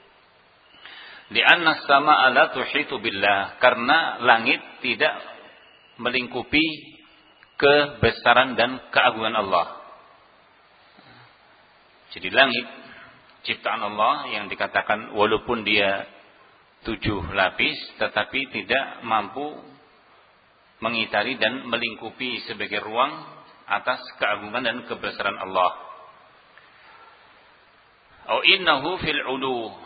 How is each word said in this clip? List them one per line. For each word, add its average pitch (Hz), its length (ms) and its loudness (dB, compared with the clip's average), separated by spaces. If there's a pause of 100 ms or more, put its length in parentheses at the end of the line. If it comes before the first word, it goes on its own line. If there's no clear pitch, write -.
(1300)
Li'anna 147 520 4
as-samaa'a 143 520 6
la 147 100 6 (100)
tuhitu 135 440 -4
billah, 101 640 0
karena 127 600 4
langit 120 400 4 (200)
tidak 123 320 0 (840)
melingkupi 123 680 0 (880)
kebesaran 131 1000 4
dan 120 240 0 (140)
keagungan 110 420 2
Allah. 95 520 0 (2250)
Jadi 92 180 -8
langit 123 340 4 (760)
ciptaan 113 380 -4
Allah 120 500 0
yang 104 160 -6
dikatakan 101 640 -2
walaupun 110 540 0
dia 101 400 0 (800)
tujuh 101 480 -4
lapis, 110 420 0 (220)
tetapi 107 420 -2 (160)
tidak 113 460 -4
mampu 120 560 -4 (1200)
mengitari 113 600 -2
dan 123 260 -2
melingkupi 117 800 -6
sebagai 104 380 -6
ruang 120 280 0 (540)
atas 113 340 -4 (160)
keagungan 104 460 -4
dan 120 240 -2
kebesaran 101 500 -4
Allah. 95 360 0 (2500)
Au 123 140 2
innahu 175 560 2
fil 147 240 -4
ulu, 127 480 -4 (120)